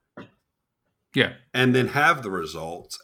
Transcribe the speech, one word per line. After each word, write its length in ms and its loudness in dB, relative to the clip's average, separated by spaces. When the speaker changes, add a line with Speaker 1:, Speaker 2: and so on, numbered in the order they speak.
Speaker 1:
Yeah. 200 2
Speaker 2:
And 200 4
then 160 2
have 340 2
the 80 -8
results. 720 -8